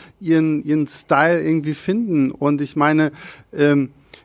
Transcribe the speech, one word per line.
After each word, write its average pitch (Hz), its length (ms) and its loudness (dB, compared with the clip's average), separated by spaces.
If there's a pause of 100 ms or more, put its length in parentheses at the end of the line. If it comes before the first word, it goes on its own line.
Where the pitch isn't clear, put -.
(220)
ihren, 160 420 0
ihren 151 240 0
Style 160 560 0
irgendwie 156 300 -2
finden. 185 580 -2
Und 143 300 0
ich 147 160 -8
meine, 151 340 2 (420)
ähm, 143 380 2 (340)